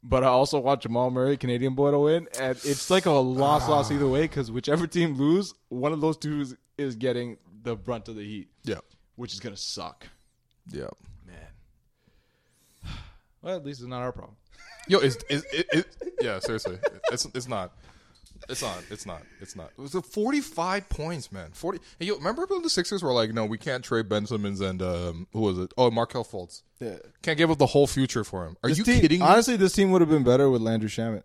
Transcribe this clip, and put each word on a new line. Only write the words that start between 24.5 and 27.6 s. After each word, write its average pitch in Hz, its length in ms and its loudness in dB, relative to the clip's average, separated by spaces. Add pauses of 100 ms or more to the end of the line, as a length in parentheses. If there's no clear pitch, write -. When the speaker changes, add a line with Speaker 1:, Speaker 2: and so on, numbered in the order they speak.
Speaker 2:
and, 92 220 -2
um, 87 500 -4
who 107 80 -2
was 98 200 2
it? 92 180 -6
Oh, 123 140 6
Markelle 117 320 -2
Fultz. - 380 -14 (180)
Speaker 1:
Yeah. 110 160 -10 (260)
Speaker 2:
Can't 156 160 -2
give 160 140 6
up 147 60 0
the 143 80 6